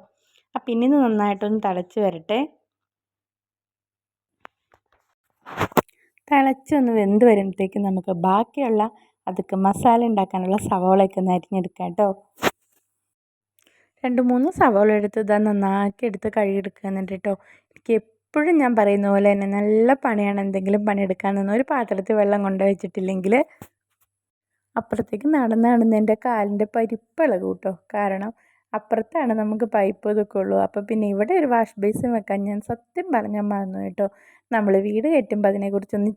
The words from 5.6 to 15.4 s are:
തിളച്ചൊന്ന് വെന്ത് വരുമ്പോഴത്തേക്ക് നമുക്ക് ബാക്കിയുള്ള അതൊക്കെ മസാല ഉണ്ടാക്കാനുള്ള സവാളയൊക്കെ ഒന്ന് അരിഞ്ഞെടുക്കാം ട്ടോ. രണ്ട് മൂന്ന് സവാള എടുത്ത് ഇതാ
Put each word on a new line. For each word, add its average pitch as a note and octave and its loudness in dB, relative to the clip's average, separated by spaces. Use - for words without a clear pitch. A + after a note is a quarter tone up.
തിളച്ചൊന്ന് C4+ 0
വെന്ത് G#3 4
വരുമ്പോഴത്തേക്ക് G3 2
നമുക്ക് F#3+ -2
ബാക്കിയുള്ള A3 0
അതൊക്കെ F#3+ -6
മസാല A#3 4
ഉണ്ടാക്കാനുള്ള F#3+ -2
സവാളയൊക്കെ F#3+ 2
ഒന്ന് F#3 0
അരിഞ്ഞെടുക്കാം F3+ -6
ട്ടോ. G3+ 2
രണ്ട് B3+ 0
മൂന്ന് B3+ 2
സവാള G#3+ 4
എടുത്ത് G#3 -4
ഇതാ G#3 2